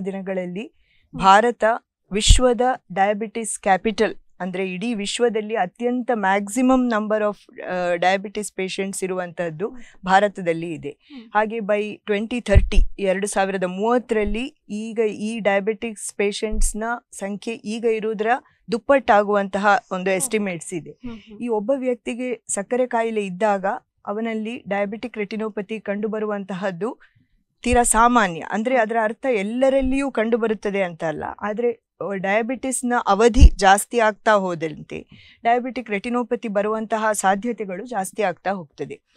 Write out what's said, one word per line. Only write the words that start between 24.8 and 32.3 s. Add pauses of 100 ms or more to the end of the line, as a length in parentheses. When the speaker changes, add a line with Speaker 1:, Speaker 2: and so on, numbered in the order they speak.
Speaker 1:
ರೆಟಿನೋಪತಿ
ಕಂಡುಬರುವಂತಹದ್ದು (640)
ತೀರಾ
ಸಾಮಾನ್ಯ.
ಅಂದ್ರೆ
Speaker 2:
ಹ್ಮ್.
Speaker 1:
ಅದರ
ಅರ್ಥ
ಎಲ್ಲರಲ್ಲಿಯೂ
ಕಂಡುಬರುತ್ತದೆ
ಅಂತ
ಅಲ್ಲ, (180)
ಆದ್ರೆ,
ಆ,
ಡಯಾಬಿಟಿಸ್